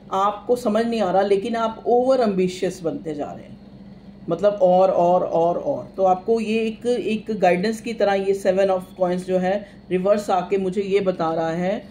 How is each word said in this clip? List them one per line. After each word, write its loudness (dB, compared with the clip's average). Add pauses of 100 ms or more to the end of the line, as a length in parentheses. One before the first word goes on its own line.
(140)
आपको 0
समझ 0
नहीं -2
आ 0
रहा 4
लेकिन 0
आप -4
over 4
ambitious -2
बनते -6
जा -8
रहे -16
हैं, -20 (680)
मतलब 2
और, 6
और, 4
और, 0
और। -4 (100)
तो 0
आपको 2
ये 0
एक, -4
एक -2 (100)
guidance 2
की -8
तरह 2
ये 0
Seven 2
of -2 (180)
Coins 0
जो 0
है 0 (360)
reverse 0
आके 0
मुझे -2
ये 2
बता 0
रहा -2
है -2 (120)